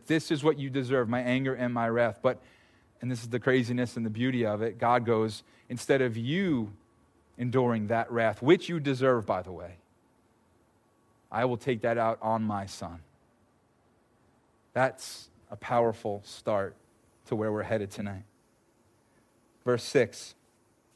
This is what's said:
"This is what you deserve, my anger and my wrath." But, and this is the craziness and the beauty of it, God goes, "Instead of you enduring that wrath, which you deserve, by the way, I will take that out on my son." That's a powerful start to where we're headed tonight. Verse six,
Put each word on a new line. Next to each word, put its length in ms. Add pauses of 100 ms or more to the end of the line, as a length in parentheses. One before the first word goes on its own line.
"This 240
is 120
what 140
you 120
deserve, 380
my 140
anger 320
and 200
my 140
wrath." 340
But, 200 (600)
and 80
this 120
is 80
the 100
craziness 560
and 100
the 40
beauty 360
of 160
it, 180
God 260
goes, 380 (260)
"Instead 320
of 160
you 560 (640)
enduring 500
that 240
wrath, 300
which 260
you 120
deserve, 460
by 180
the 80
way, 240 (1600)
I 140
will 120
take 240
that 160
out 240
on 220
my 220
son." 360 (1700)
That's 560 (200)
a 60
powerful 720
start 500 (520)
to 80
where 160
we're 120
headed 280
tonight. 320 (1400)
Verse 200
six, 500 (640)